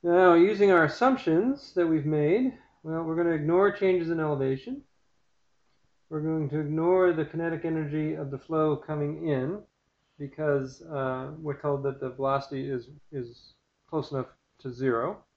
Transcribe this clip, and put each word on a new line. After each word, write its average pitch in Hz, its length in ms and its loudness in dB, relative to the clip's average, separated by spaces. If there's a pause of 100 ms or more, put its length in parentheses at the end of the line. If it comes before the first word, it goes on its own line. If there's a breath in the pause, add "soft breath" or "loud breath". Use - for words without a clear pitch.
Now, 175 320 6
using 196 380 6
our 170 140 6
assumptions 247 880 0
that 175 120 2
we've 156 200 0
made, 156 480 2 (300 loud breath)
well, 160 200 -6
we're 160 120 -4
gonna 170 200 0
ignore 175 360 4
changes 185 380 0
in 165 100 -2
elevation. 147 640 -2 (1300)
We're 156 120 -6
going 156 280 -2
to 151 100 -4
ignore 170 520 2
the 156 140 -2
kinetic 165 400 -6
energy 156 480 -2
of 151 160 -8
the 135 80 -8
flow 156 380 0
coming 151 520 -6
in 143 300 -2 (600)
because, 139 640 -4
uh, 135 560 -6
we're 147 200 -8
told 143 240 -2
that 139 160 -4
the 131 120 -8
velocity 135 580 -4
is, 123 200 -8 (220)
is 120 440 -14 (340)
close 156 220 -6
enough 127 160 -6 (320)
to 131 120 -12
zero. 127 460 -2 (200)